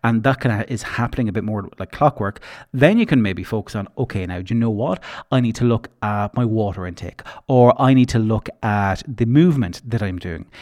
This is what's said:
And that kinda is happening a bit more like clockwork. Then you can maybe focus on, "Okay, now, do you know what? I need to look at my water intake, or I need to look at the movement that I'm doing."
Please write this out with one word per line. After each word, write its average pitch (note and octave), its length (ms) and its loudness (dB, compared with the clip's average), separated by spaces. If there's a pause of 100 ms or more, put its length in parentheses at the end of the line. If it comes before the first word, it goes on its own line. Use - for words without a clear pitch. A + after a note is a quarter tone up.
And A2+ 200 2
that C3 160 2
kinda A2 340 0
is A2+ 80 -4 (160)
happening A#2 320 -2
a - 20 -4
bit G2 120 -4
more G#2 340 -6
like - 140 -12
clockwork. - 480 0 (340)
Then D3+ 240 4
you A#3 80 2
can C3+ 160 2
maybe F#2+ 220 -2
focus G#2+ 320 -6
on, G2+ 200 -6
"Okay, G#2 300 -4
now, F2+ 160 -8
do F#2+ 140 -4
you A#2 40 2
know A2+ 120 2
what? C3 320 -4 (280)
I C3 80 4
need A#2 180 0
to B2 80 0
look A#2 240 0 (120)
at G#2 340 -2
my B2 100 0
water G2+ 420 -2
intake, - 340 -12 (260)
or B2 320 6
I C3 140 4
need B2+ 160 6
to - 80 0
look A2 320 0 (140)
at G2+ 440 0
the A#2 200 -2
movement C3+ 580 2
that A2+ 160 -4
I'm F#2+ 160 -4
doing." E2+ 280 -10 (160)